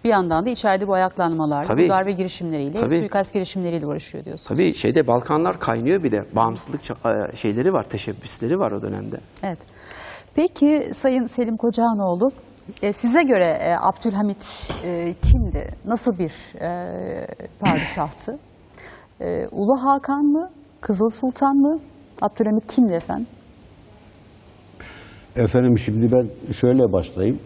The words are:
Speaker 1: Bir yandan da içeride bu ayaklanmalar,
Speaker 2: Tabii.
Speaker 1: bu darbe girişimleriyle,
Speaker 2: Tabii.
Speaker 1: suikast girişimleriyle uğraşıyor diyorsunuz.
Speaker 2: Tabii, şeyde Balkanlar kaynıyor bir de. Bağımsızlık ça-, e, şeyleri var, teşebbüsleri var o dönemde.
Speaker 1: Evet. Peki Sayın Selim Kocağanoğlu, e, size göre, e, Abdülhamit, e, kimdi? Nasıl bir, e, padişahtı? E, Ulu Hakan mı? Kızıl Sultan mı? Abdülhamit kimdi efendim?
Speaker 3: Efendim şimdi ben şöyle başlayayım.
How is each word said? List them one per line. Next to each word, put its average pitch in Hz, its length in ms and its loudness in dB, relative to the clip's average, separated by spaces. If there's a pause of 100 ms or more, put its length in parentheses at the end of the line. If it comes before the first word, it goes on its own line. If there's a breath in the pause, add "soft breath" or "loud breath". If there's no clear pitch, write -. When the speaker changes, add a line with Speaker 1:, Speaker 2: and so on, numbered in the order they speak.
Speaker 1:
Bir 233 40 2
yandan 180 380 2
da 247 40 0
içeride 202 380 0
bu 196 60 2
ayaklanmalar, 165 680 0
Speaker 2:
Tabii. 135 200 4
Speaker 1:
bu 175 40 4
darbe 190 240 2
girişimleriyle, 170 680 -4
Speaker 2:
Tabii. 165 180 2
Speaker 1:
suikast 196 360 -2
girişimleriyle 175 520 -2
uğraşıyor 147 380 -8
diyorsunuz. - 240 -12
Speaker 2:
Tabii, - 260 2
şeyde 127 320 2
Balkanlar 151 540 2
kaynıyor 131 420 0
bir 135 80 2
de. 104 140 0 (120)
Bağımsızlık 113 460 -2
ça-, 110 500 -2
e, - 40 -14
şeyleri 120 360 0
var, 120 120 0
teşebbüsleri 113 760 -6
var 120 140 0
o 98 100 -6
dönemde. 101 340 -8 (260)
Speaker 1:
Evet. 185 160 -6 (760 loud breath)
Peki 302 600 2
Sayın 254 320 2
Selim 233 300 -2
Kocağanoğlu, 220 760 2 (520)
e, 202 100 0
size 247 300 4
göre, 226 220 4
e, 165 360 0
Abdülhamit, 202 920 -2 (140)
e, 175 300 -4 (160)
kimdi? 190 380 2 (160)
Nasıl 220 340 -2
bir, - 420 -6
e, 175 680 -8 (340)
padişahtı? 185 800 -4 (840 loud breath)
E, - 320 -4
Ulu 247 320 0
Hakan 277 400 0
mı? 311 260 0 (300)
Kızıl 214 280 0
Sultan 269 480 0
mı? 294 220 4 (440)
Abdülhamit 214 520 0
kimdi 220 200 4
efendim? 214 320 -4 (2000 loud breath)
Speaker 3:
Efendim 123 420 4
şimdi 113 340 2
ben 123 400 0
şöyle 123 400 4
başlayayım. 95 540 0